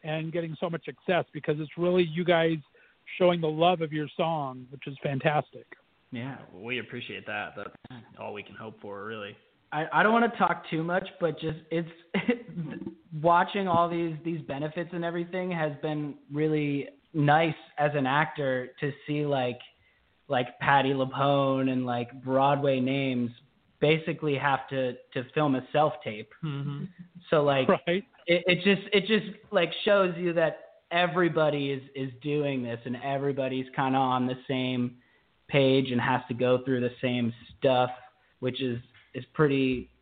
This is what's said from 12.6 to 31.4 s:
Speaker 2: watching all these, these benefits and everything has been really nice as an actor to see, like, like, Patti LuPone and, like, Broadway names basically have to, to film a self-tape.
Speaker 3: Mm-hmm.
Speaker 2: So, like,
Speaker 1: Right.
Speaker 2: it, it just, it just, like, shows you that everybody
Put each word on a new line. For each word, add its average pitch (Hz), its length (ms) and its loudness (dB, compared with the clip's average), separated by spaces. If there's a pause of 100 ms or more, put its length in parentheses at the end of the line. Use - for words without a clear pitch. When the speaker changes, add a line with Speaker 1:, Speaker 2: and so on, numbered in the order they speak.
Speaker 2:
watching 185 460 4
all 170 220 4
these, 170 340 -2
these 165 180 -4
benefits 151 520 -6
and 170 120 -4
everything 175 460 -4
has 156 300 -2
been 151 340 -4 (180)
really 147 560 0 (240)
nice 151 400 4 (240)
as 147 160 2
an 143 140 0
actor 135 640 0 (100)
to 143 120 -2 (160)
see, 147 180 -2
like, 131 340 0 (680)
like, 127 320 -2
Patti 135 340 4
LuPone 135 800 2
and, 127 140 -2
like, 120 380 -6
Broadway 135 560 2
names 127 520 0 (480)
basically 156 580 2
have 135 320 0
to, 131 240 -2 (200)
to 127 100 -4 (100)
film 151 220 4
a 127 160 -4
self-tape. 131 580 0 (140)
Speaker 3:
Mm-hmm. 143 420 -6 (440)
Speaker 2:
So, 156 140 4
like, 135 240 4
Speaker 1:
Right. 180 360 0 (240)
Speaker 2:
it, 175 200 4
it 180 160 6
just, 196 300 2
it 202 140 6
just, 208 280 0 (160)
like, 170 200 2 (120)
shows 196 340 4
you 175 160 -2
that 160 240 2 (340)
everybody 156 800 2